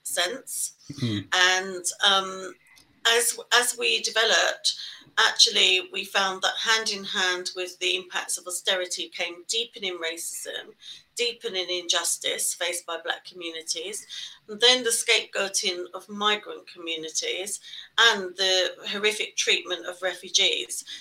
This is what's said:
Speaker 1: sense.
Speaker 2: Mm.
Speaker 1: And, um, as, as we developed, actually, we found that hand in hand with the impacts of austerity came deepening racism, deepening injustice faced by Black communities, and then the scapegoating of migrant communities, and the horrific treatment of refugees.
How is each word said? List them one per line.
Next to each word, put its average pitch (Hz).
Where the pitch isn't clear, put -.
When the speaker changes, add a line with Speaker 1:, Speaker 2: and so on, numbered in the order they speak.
Speaker 1:
sense. -
Speaker 2:
Mm. 104
Speaker 1:
And, 185
um, 190
as, 233
as 240
we 233
developed, 214
actually, 196
we 196
found 190
that 185
hand 220
in 196
hand 185
with 180
the 180
impacts -
of -
austerity 180
came 175
deepening 202
racism, -
deepening 226
injustice 175
faced 175
by 165
Black 165
communities, 170
and 214
then 254
the 226
scapegoating 196
of 185
migrant 208
communities, 170
and 208
the 185
horrific 208
treatment 175
of 180
refugees. 180